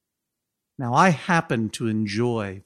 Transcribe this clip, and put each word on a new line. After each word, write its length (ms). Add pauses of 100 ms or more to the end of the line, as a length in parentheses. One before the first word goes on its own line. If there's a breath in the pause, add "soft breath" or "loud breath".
(800)
Now, 160
I 160
happen 600
to 160
enjoy 800